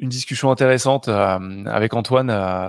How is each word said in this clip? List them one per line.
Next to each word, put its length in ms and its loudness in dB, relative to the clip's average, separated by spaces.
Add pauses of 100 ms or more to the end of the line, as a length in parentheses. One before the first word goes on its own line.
une 80 -4
discussion 420 -2
intéressante, 560 2
euh, 600 0
avec 280 -2
Antoine. 360 0
Euh, 380 -2